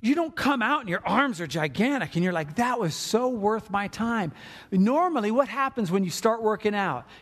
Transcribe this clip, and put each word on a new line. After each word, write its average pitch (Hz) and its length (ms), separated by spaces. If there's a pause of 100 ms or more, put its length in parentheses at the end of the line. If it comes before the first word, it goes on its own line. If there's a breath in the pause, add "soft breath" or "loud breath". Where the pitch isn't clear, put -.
you 240 120
don't 320 200
come 262 280
out 277 180
and 226 80
your 180 180
arms 220 320
are 170 80
gigantic 165 680
and 170 100
you're 185 80
like, 156 240
"That 240 240
was 170 140
so 240 340
worth 214 400
my 202 200
time." 220 440 (400 loud breath)
Normally, 240 580
what 247 180
happens 240 420
when 196 120
you 185 60
start 226 340
working 214 320
out? 165 320 (160 loud breath)